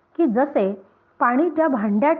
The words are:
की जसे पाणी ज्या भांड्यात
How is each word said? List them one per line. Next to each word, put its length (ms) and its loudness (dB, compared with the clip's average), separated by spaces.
की 80 2
जसे 600 0
पाणी 300 0
ज्या 180 0
भांड्यात 520 0